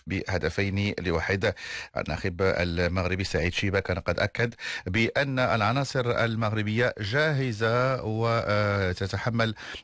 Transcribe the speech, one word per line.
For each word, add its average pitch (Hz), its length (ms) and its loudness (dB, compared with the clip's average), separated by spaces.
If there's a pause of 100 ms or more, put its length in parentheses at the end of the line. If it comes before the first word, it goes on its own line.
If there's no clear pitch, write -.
بهدفين 95 920 -2
لواحد. 90 540 0 (420)
الناخب 87 460 -4
المغربي 90 840 0
سعيد 85 280 0
شيبة 98 280 0
كان 90 180 -2
قد - 220 -2
أكد 117 340 -2 (320)
بأن 127 520 0
العناصر 120 880 2
المغربية 110 760 2
جاهزة 127 1040 2
وتتحمل 104 1500 0 (300)